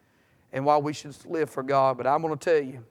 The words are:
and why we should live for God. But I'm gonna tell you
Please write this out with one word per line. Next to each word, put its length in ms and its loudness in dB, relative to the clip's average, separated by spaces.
and 140 -2
why 100 6
we 160 0
should 320 -14
live 240 -2
for 140 -8
God. 340 2
But 100 -4
I'm 140 2
gonna 160 -2
tell 240 2
you 300 -10